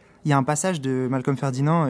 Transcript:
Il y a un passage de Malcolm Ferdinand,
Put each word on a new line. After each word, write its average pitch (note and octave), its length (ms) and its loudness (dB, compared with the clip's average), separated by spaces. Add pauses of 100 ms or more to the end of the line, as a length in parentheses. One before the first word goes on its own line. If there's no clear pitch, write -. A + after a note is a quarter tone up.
(260)
Il D#3 40 0
y C#3+ 40 4
a C#3 40 6
un C3+ 60 2
passage D3+ 380 -2
de C3 280 -2
Malcolm C3 280 -2
Ferdinand, C#3+ 520 0